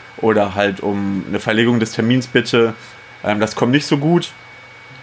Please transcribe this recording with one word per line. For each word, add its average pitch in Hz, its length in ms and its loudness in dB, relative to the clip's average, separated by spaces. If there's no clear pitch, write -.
oder 104 380 2
halt 101 260 0
um 98 460 -4
eine 101 120 -4
Verlegung 117 400 2
des 110 140 -4
Termins 123 340 0
bitte, 120 460 2
ähm, 104 160 -2
das 107 160 -2
kommt 123 160 0
nicht 143 160 2
so 147 100 0
gut. 170 360 0